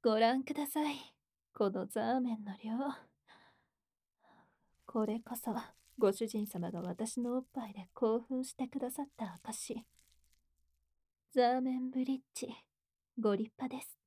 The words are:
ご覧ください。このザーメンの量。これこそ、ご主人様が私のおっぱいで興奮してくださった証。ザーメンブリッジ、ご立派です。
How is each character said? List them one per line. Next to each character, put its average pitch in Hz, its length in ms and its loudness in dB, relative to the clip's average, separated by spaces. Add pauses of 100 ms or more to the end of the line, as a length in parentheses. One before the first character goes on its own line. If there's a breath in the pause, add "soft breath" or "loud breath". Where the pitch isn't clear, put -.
ご 220 160 6
覧 254 260 6
く - 80 -6
だ 285 140 -2
さ 302 240 0
い。 285 60 -4 (580)
こ 202 160 2
の 196 160 -4
ザ 226 300 0
ー 262 40 2
メ 240 160 0
ン 214 80 -10
の 196 180 -6
量。 247 320 -2 (1900 soft breath)
こ 214 200 0
れ 226 140 -2
こ - 160 -10
そ、 220 180 -4 (440)
ご 196 140 8
主 226 140 -2
人 214 200 -2
様 175 240 -4
が 170 120 -4
私 196 380 -2
の 240 160 0
お 254 40 2
っ 254 120 -16
ぱ 233 160 -6
い 196 40 -14
で 185 220 -12
興 226 260 4
奮 262 240 -4
し - 100 -10
て 254 140 -2
く 277 100 -6
だ 254 120 -2
さ 285 140 -6
っ 277 120 -8
た 190 180 -6
証。 - 520 -8 (1500)
ザ 254 260 6
ー - 20 2
メ 254 180 0
ン 254 120 -2
ブ 254 140 0
リ 262 140 0
ッ - 20 -8 (140)
ジ、 - 200 -8 (640)
ご 208 160 4
立 214 240 0
派 254 160 -4
で 262 80 -8
す。 - 240 -16